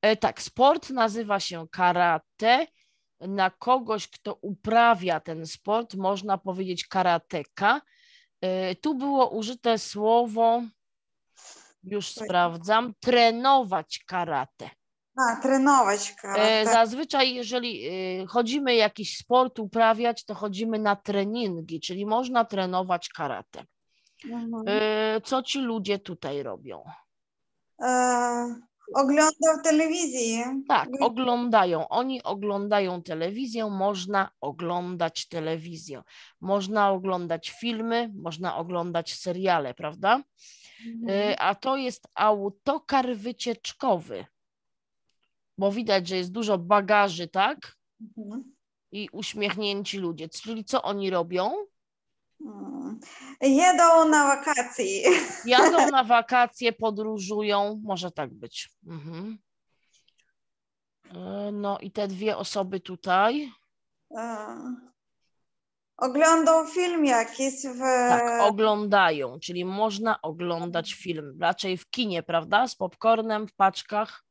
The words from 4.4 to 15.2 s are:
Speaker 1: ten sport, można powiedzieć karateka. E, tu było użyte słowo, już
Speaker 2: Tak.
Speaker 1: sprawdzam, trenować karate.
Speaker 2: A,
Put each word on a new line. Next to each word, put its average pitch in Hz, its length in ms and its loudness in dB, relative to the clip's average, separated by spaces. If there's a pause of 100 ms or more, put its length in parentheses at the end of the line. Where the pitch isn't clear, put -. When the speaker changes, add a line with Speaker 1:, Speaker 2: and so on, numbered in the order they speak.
Speaker 1:
ten 160 260 -10
sport, 220 480 -4
można 190 440 -2
powiedzieć 185 480 -8
karateka. 180 960 0 (600)
E, 185 340 -2
tu 302 200 -4
było 269 360 2
użyte 226 480 -2
słowo, 226 840 2 (1200)
już 196 300 -6
Speaker 2:
Tak. 220 100 -10
Speaker 1:
sprawdzam, 180 760 0
trenować 240 1040 2
karate. 165 640 -4 (480)
Speaker 2:
A, 240 240 2